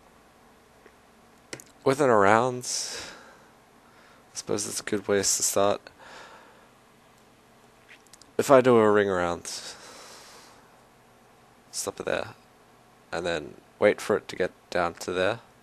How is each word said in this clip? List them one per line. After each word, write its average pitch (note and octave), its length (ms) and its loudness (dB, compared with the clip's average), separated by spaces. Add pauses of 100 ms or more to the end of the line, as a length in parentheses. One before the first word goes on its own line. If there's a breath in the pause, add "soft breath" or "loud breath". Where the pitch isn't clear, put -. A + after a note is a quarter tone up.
(1800)
with C3+ 160 0
an C3+ 100 4
around, A#2 540 4
I - 1700 -14
suppose G#2 300 -8
it's - 140 -10
a - 20 -20
good G2+ 220 -6
place G2+ 320 0
to - 60 -4
start. G2+ 380 0 (2500 loud breath)
If A#2+ 120 0
I C3 100 10
do B2 180 6
a G#2+ 120 6
ring G#2 180 4
around, F2 380 -2 (2250 loud breath)
stop - 300 -10
it - 60 -8
there, - 280 -6 (800)
and E2+ 120 -6
then E2 300 -4 (240)
wait G#2 220 4
for G#2 160 -2
it - 120 -6
to - 80 -14
get - 160 -2 (180)
down E2+ 240 -2
to - 180 -10
there, F#2+ 280 -2 (220)